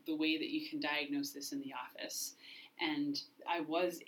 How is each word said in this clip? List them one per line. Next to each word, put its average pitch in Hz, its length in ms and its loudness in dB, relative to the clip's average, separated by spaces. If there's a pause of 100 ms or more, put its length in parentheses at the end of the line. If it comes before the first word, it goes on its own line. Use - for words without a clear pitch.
the 160 100 2
way 156 220 6
that - 120 0
you 156 200 0
can 151 100 -2
diagnose 143 520 2
this 143 200 -6
in 139 100 -2
the 135 120 -6
office. - 600 -6 (480)
And 147 380 2 (300)
I 170 120 2
was 170 460 2